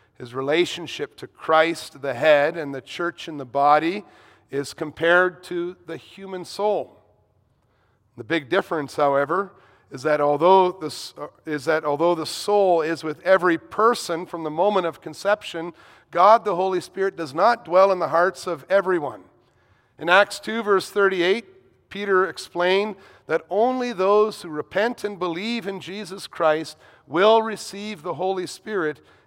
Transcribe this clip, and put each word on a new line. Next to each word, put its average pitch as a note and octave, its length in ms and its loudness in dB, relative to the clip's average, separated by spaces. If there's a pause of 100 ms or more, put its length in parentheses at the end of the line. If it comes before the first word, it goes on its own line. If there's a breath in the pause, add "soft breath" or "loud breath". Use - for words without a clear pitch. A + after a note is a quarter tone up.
(160 soft breath)
his B2 160 -16
relationship D3 840 -4
to C3+ 100 -18
Christ, D#3+ 720 0
the C3+ 140 -4
head, D3+ 420 4
and C#3+ 180 -8
the C3 60 -10
church - 480 -8
in D#3 80 -10
the C#3 80 -10
body D3+ 580 2 (480 soft breath)
is C3+ 220 -6
compared E3+ 720 0
to F3 320 -8 (100)
the E3 120 -12
human F#3+ 460 -14
soul. G3 580 -4 (1160)
The A2+ 80 -14
big C#3+ 240 -4
difference, E3 480 -2
however, D3 560 0 (380 soft breath)
is C3 140 -10
that D3+ 180 0
although F3 500 4
the F3 140 -10
s-, - 340 -12
uh, D3 60 -12 (180)
is D3+ 220 -8
that D#3+ 180 0
although D#3 300 0
the D#3+ 100 -4
soul G3 560 0
is D#3 240 -4
with D3+ 180 -8
every F3 360 2
person G3+ 640 -2
from E3+ 180 -10
the D#3 80 -6
moment F3+ 360 0
of D#3+ 160 -10
conception, E3+ 720 -6 (360 soft breath)
God G3 340 6
the G3+ 120 -2
Holy F#3 240 0
Spirit F#3+ 360 -4
does D3+ 180 -8
not A3+ 300 2
dwell F#3+ 280 4
in F#3 60 -2
the E3 100 -2
hearts F3 380 0
of D#3 240 -6
everyone. E3+ 540 -2 (760)
In D#3 100 -6
Acts G3 320 4
two, A3 220 -6
verse G3 260 2
thirty-eight, F#3+ 560 0 (460)
Peter G3 360 0
explained F#3 680 -2 (300 loud breath)
that E3 240 -2
only B3 420 0
those G#3 480 2
who F3+ 80 -14
repent F#3+ 560 -4
and G3+ 140 -8
believe F#3 480 -6
in G3 140 -8
Jesus F#3+ 460 -12
Christ D#3+ 520 0 (280 soft breath)
will G#3+ 360 4
receive G#3 600 -10
the E3 120 -8
Holy F#3 320 -4
Spirit E3+ 540 -6 (260 soft breath)